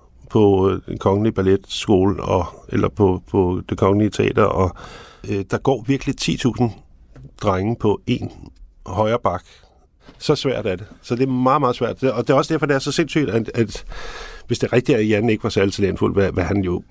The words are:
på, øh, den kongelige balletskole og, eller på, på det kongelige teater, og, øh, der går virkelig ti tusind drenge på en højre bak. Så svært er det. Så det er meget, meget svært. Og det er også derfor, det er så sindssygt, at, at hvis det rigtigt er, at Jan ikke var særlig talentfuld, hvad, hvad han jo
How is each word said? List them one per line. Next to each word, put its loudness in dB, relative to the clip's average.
på, 4
øh, -2
den -6
kongelige 2
balletskole 2
og, 0
eller 0
på, 2
på 2
det -4
kongelige 4
teater, 0
og, 0
øh, -4
der -2
går -2
virkelig -2
ti -4
tusind 0
drenge 0
på 0
en -2
højre 0
bak. -2
Så 2
svært -2
er -2
det. -10
Så -4
det 2
er 0
meget, 2
meget 2
svært. -4
Og 0
det 4
er 4
også 0
derfor, -2
det 2
er 0
så -6
sindssygt, -2
at, -2
at -2
hvis -2
det -2
rigtigt 2
er, 2
at 2
Jan 2
ikke 0
var -2
særlig 0
talentfuld, 0
hvad, 2
hvad -2
han 0
jo -4